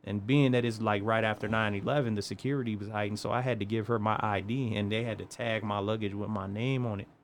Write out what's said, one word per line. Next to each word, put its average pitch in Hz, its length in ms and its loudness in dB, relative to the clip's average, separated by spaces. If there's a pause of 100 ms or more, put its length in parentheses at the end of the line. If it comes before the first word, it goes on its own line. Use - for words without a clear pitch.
and 101 220 -2
being 135 260 6
that 123 120 4
it's, 110 160 0
like, 104 240 2
right 113 200 2
after 107 240 0
nine 110 260 2
eleven, 113 400 0
the 101 80 -2
security 123 520 -4
was 101 140 -6
heightened, 104 300 -2
so 110 120 -4
I 120 120 0
had 123 160 0
to 101 80 -2
give 110 220 -2
her 117 100 2
my 107 220 2
I 104 200 2
D, 113 360 -2
and 104 140 0
they 113 140 0
had 110 140 -4
to 95 80 -8
tag 113 360 -2
my 104 160 -2
luggage 104 360 -2
with 101 160 -4
my 98 160 -2
name 123 400 -2
on 104 140 -4
it. - 80 -12 (160)